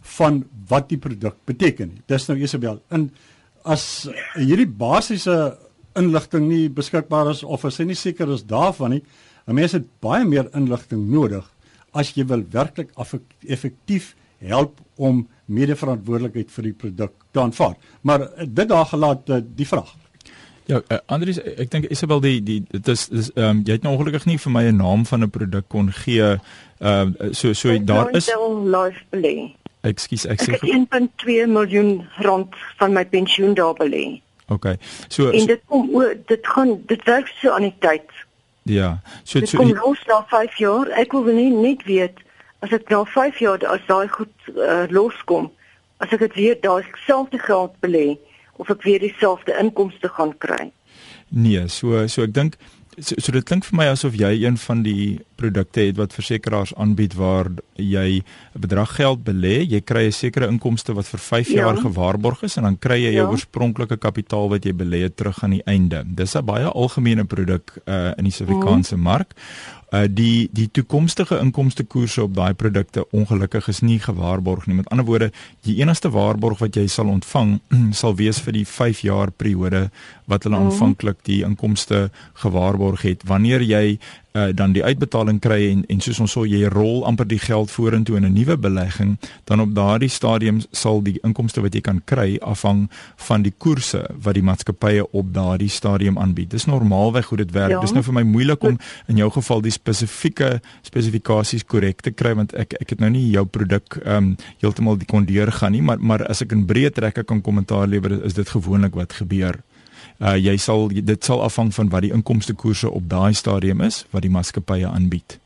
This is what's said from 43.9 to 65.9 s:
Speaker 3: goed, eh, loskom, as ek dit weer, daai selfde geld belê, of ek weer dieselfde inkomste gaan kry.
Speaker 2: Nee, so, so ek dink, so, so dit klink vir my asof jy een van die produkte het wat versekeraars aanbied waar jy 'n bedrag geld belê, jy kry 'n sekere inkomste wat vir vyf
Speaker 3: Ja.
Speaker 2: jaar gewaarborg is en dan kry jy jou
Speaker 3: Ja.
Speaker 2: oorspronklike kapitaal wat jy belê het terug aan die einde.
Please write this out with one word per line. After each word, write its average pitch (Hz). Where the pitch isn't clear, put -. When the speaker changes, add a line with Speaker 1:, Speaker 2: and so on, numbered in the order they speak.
Speaker 3:
goed, 214
eh, 170
loskom, 180
as -
ek 220
dit 220
weer, 226
daai 190
selfde 262
geld 185
belê, 151
of -
ek 202
weer 196
dieselfde 196
inkomste 196
gaan 156
kry. -
Speaker 2:
Nee, 107
so, 113
so 117
ek 107
dink, 147
so, -
so -
dit 127
klink 185
vir 175
my 156
asof 135
jy 104
een 120
van 117
die 101
produkte 101
het 98
wat 104
versekeraars 104
aanbied 104
waar 92
jy 95
'n 131
bedrag 98
geld 135
belê, 98
jy 104
kry 113
'n 107
sekere 123
inkomste 117
wat 101
vir 95
vyf 117
Speaker 3:
Ja. -
Speaker 2:
jaar 107
gewaarborg 104
is 208
en 117
dan 98
kry 123
jy 117
jou 107
Speaker 3:
Ja. -
Speaker 2:
oorspronklike 120
kapitaal 104
wat 101
jy 95
belê 87
het 92
terug 101
aan 101
die 95
einde. 90